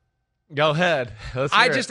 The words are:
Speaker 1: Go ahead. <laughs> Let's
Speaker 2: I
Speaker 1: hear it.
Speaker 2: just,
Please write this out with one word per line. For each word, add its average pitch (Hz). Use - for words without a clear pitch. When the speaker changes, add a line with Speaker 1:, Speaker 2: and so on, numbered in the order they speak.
Speaker 1:
Go 151
ahead. 156
<laughs> -
Let's 135
Speaker 2:
I 214
Speaker 1:
hear 254
it. -
Speaker 2:
just, 254